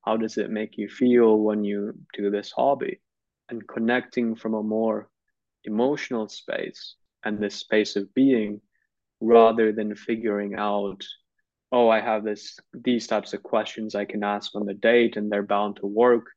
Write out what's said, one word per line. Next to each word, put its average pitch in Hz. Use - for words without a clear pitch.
How 113
does 110
it 104
make 110
you 104
feel 120
when 104
you 101
do -
this 101
hobby? 131
And 117
connecting 117
from 110
a 107
more 107
emotional 117
space -
and 107
this 104
space -
of 101
being, 113
rather 113
than 107
figuring 104
out, 101
"Oh, 120
I 110
have 110
this, 107
these 120
types 107
of 101
questions 107
I 101
can 104
ask 104
on 104
the 101
date 117
and 107
they're 101
bound 101
to 101
work." 117